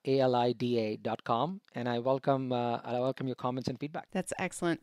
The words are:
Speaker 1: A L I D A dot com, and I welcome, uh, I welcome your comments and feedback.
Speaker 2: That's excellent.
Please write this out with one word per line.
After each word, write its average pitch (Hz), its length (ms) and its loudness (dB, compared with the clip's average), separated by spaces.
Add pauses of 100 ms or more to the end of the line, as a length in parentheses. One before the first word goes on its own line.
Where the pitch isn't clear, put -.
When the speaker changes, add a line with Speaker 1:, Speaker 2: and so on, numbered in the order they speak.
Speaker 1:
A 135 140 4
L 131 140 6
I 123 200 4
D 120 260 0
A 110 180 -2
dot 107 260 -4
com, 147 380 0 (140)
and 120 120 -4
I 120 120 0
welcome, 131 520 2
uh, 120 320 0
I 117 160 -4
welcome 131 280 -2
your 123 80 -4
comments 127 340 -4
and 123 100 -6
feedback. 151 320 -8
Speaker 2:
That's 185 280 -4
excellent. 175 440 -2